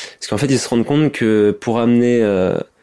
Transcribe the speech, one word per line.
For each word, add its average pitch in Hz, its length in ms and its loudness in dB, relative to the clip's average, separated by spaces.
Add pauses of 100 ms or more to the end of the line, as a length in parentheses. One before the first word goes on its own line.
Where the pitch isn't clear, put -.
(200)
Parce - 80 -14
qu'en 110 80 -4
fait, 135 160 0
ils 131 60 2
se - 100 -8
rendent 117 160 0
compte 143 280 0
que 107 500 0
pour 117 160 -2
amener, 120 420 2
euh, 95 380 0 (240)